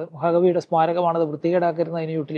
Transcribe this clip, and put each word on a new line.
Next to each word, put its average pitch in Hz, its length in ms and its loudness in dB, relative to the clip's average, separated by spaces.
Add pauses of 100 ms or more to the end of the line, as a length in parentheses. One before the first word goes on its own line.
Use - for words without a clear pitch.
(160)
മഹാകവിയുടെ 170 500 2
സ്മാരകമാണത് 165 640 2
വൃത്തികേടാക്കരുതെന്ന് 165 720 -2
അതിന് 160 180 -4
ചുറ്റിൽ 151 180 -6